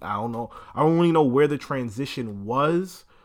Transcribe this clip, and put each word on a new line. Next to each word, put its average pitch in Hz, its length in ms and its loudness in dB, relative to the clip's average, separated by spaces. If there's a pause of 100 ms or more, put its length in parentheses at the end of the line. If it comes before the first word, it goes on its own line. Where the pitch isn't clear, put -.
I 98 140 -6
don't 110 160 -4
know, 113 200 -8 (240)
I 139 80 0
don't 160 140 4
really 170 140 4
know 160 140 6
where 135 240 4
the 143 100 -2
transition 120 840 -8
was, 156 600 -2 (200)